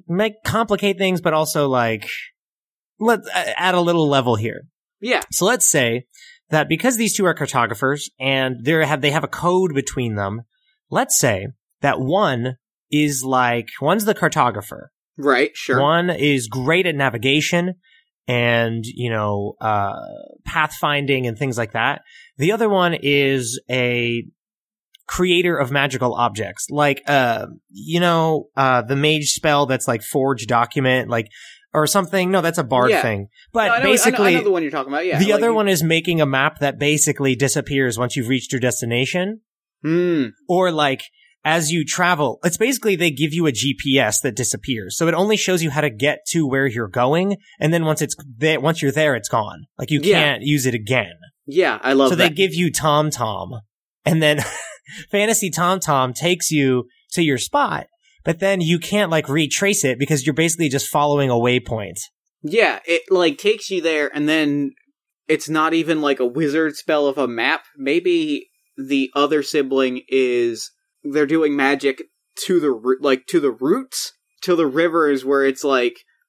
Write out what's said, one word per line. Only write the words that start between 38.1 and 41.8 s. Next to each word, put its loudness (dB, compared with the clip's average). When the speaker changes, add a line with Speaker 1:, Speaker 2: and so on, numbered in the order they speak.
Speaker 1:
you've -4
reached -2
your -2
destination. -2
Speaker 2:
Hmm. 0
Speaker 1:
Or, 2
like, 0
as 2
you 0